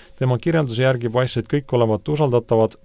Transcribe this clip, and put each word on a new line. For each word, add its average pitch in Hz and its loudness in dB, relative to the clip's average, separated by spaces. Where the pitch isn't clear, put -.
Tema 127 -2
kirjelduse 147 -2
järgi 127 0
paistsid 123 -2
kõik - -4
olevat 110 0
usaldatavad, 120 2